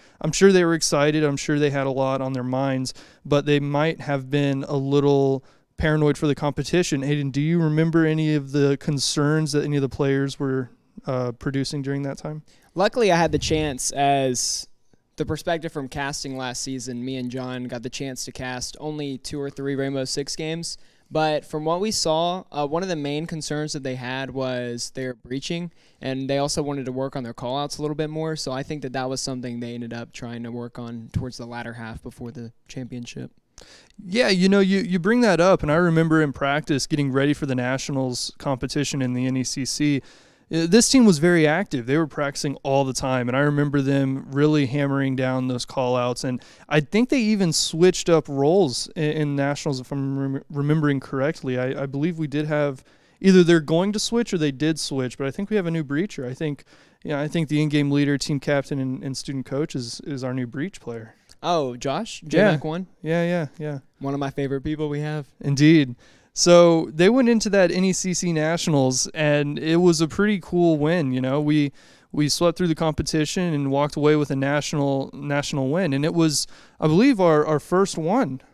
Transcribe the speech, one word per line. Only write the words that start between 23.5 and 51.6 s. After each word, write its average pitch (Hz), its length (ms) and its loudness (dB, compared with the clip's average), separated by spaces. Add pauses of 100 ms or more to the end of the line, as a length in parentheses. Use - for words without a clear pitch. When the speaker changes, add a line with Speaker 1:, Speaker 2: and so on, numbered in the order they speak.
Speaker 2:
that 139 100 -8
they 131 100 -4
had 131 380 -6
was 123 640 -6
their 131 180 -6
breaching, 165 560 -8 (300)
and 135 280 -6
they 139 100 0
also 143 260 -2
wanted 143 220 -6
to 135 40 -8
work 131 240 -6
on 135 80 -6
their 117 100 -10
call-outs 139 460 -6
a 151 40 -6
little 151 120 -4
bit 151 160 -4
more. 160 240 -6
So 147 160 -8
I 131 140 -6
think 151 180 -10
that 127 120 -8
that 131 140 -4
was 131 120 -6
something 123 400 -8
they 120 140 -10
ended 117 180 -10
up 117 200 -12
trying 120 300 -12
to 120 80 -10
work 120 300 -12
on 117 320 -12
towards 127 240 -4
the 120 100 -12
latter 120 280 -10
half 113 280 -14
before 120 300 -14
the 117 200 -14 (140)
championship. 123 640 -12 (760)
Speaker 1:
Yeah, 220 260 0
you 190 180 4
know, 196 100 6
you, 196 220 4
you 180 180 0
bring 214 220 2
that 202 180 6
up, 175 240 6
and 151 80 0
I 147 60 4
remember 160 460 4
in 147 100 0
practice 139 560 -2
getting 143 240 0
ready 139 220 2
for 151 120 -6
the 131 80 -2
Nationals 131 840 -4
competition 139 600 -2
in 123 120 0
the 123 140 -2
N 131 100 -2
E 127 80 -2
C 131 200 -6
C. 143 380 0 (500)
Uh, 165 140 0
this 214 240 6
team 254 160 8
was 185 120 8
very 165 280 4
active. 151 400 -2
They 135 100 0
were 160 100 2
practicing 139 500 -6
all 139 280 0
the 131 80 -4
time, 127 360 -2
and 123 80 0
I 135 40 2
remember 143 400 2
them 135 500 0
really 147 360 2
hammering 139 500 0
down 127 320 -2
those 123 160 -4
call-outs, 123 580 -2
and 123 200 -4 (260)
I 151 120 4
think 214 280 0
they 285 100 2
even 208 320 2
switched 175 600 2
up 160 180 4
roles 143 600 2
in, 151 240 -2
in 147 240 -2
Nationals, 139 440 -2
if 123 100 -12
I'm 139 280 -4
rem-, 135 320 -4
remembering 147 500 2
correctly. 135 580 -4
I, 135 260 -4